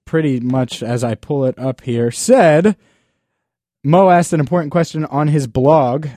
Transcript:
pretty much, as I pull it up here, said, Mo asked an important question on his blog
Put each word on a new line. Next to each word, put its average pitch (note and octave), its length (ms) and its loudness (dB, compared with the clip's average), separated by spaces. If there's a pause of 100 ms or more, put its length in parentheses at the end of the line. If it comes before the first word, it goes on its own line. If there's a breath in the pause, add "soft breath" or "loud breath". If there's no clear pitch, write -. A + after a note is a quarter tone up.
pretty D3+ 340 -2
much, B2 460 -4
as A#2 180 -4
I A2+ 140 -2
pull C#3 300 -4
it B2+ 120 -4
up B2+ 220 -6
here, A#2 320 -2
said, F#3+ 640 2 (1080)
Mo F3+ 280 4
asked F3 220 2
an E3+ 60 0
important D3+ 320 -2
question D#3+ 360 -4
on D3 220 -2
his C#3+ 200 0
blog C3+ 580 0 (100)